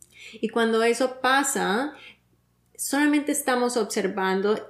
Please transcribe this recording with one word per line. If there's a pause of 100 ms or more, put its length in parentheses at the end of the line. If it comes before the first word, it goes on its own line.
(400)
Y
cuando
eso
pasa, (840)
solamente
estamos
observando (120)